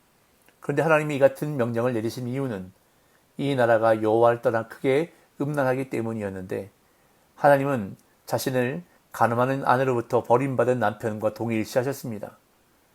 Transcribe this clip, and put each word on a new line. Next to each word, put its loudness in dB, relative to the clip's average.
그런데 -2
하나님이 2
이 -2
같은 2
명령을 0
내리신 -6
이유는 -6
이 -2
나라가 4
여호와를 4
떠나 0
크게 -2
음란하기 -2
때문이었는데 -6
하나님은 2
자신을 -2
가늠하는 0
아내로부터 0
버림받은 2
남편과 -2
동일시하셨습니다. -4